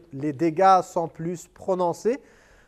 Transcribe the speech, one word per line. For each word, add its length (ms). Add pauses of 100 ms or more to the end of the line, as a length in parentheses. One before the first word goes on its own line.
(100)
les 220
dégâts 480
sont 260
plus 400
prononcés, 760 (460)